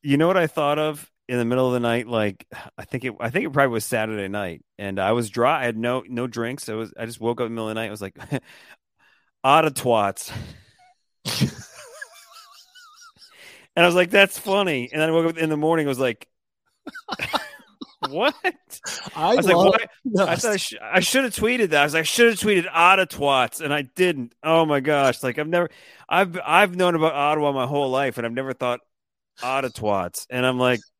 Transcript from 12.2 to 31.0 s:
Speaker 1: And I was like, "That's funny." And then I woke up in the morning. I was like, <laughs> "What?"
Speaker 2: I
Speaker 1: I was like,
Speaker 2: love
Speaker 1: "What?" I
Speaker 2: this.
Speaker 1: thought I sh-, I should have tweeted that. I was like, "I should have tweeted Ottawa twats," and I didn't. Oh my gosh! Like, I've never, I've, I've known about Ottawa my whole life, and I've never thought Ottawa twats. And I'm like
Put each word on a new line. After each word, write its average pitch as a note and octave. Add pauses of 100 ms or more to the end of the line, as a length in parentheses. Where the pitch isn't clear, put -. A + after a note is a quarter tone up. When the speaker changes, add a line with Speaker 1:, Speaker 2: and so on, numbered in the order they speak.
Speaker 1:
And E3+
I F3+
was F3
like, F3+
"That's G3
funny." F3
And D3+
then D#3
I D#3+
woke E3
up E3
in D#3+
the D#3
morning. D#3
I C#3+
was B2+
like, B2+ (840)
<laughs> -
"What?" G3+ (840)
Speaker 2:
I E3
Speaker 1:
I -
was C4
like, F#3
Speaker 2:
love E3+
Speaker 1:
"What?" G#3
I E3+
Speaker 2:
this. E3+
Speaker 1:
thought A3+
I G3+
sh-, -
I E3+
should C4
have A#3
tweeted A3+
that. D3+
I -
was D3
like, D#3+
"I D#3+
should A#3
have G#3
tweeted G3
Ottawa F3+
twats," C3+
and D3
I D3
didn't. C#3+
Oh D#3+
my D3
gosh! C#3
Like, B2+
I've D3+
never, F3 (400)
I've, F3+
I've F3+
known F3+
about D#3+
Ottawa D3
my C3
whole C#3+
life, C3
and A#2
I've A#2
never C3
thought B2 (640)
Ottawa C3
twats. G2
And B2+
I'm B2+
like B2+ (200)